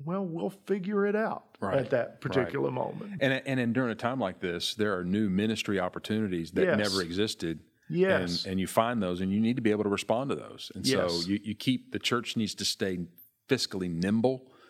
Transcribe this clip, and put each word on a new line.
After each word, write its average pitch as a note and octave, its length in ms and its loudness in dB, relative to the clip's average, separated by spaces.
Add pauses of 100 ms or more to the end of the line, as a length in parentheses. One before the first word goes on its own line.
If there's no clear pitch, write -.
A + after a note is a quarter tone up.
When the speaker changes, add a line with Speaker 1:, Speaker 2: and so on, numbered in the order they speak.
Speaker 1:
well, F#3 220 -4
we'll F3 240 -4
figure G3 560 -2
it G3+ 100 2
out - 300 -2 (140)
Speaker 2:
Right. G#2+ 180 2
Speaker 1:
at C3 140 0
that B2 160 2
Speaker 2:
Right. - 140 -16
Speaker 1:
particular C3+ 500 0
moment. - 500 -4
Speaker 2:
And, C3+ 240 2
and, C3 140 0
and A#2 140 2
during B2 180 2
a G#2+ 40 -4
time B2 240 -2
like F#2 200 -2
this, F2 340 -2
there G#2+ 240 0
are F2+ 80 -2
new G2+ 240 2
ministry G#2 500 0
opportunities F2+ 760 -2
that F#2 100 4
Speaker 1:
Yes. E3+ 140 4
Speaker 2:
never G2 240 2
existed. F2 580 -2 (300)
Speaker 1:
Yes. D#3 540 2
Speaker 2:
And, F#2+ 100 -4
and F#2+ 60 0
you F#2 80 0
find A#2 360 2
those, F2+ 180 -2
and F#2+ 100 0
you G#2 80 2
need A#2 180 2
to C3 40 -4
be A2 100 4
able G#2 120 2
to G#2 60 2
respond A#2 400 0
to F#2+ 60 -2
those. - 400 -12
And - 120 -4
Speaker 1:
Yes. F2+ 240 2
Speaker 2:
so E2+ 180 -2
you, G2+ 140 2
you G#2+ 120 -6
keep, - 360 -2
the - 80 -4
church - 360 -2
needs G#2+ 200 -2
to G2 100 -4
stay F#2+ 340 -2 (500)
fiscally F#2+ 400 0
nimble A2 580 0 (220)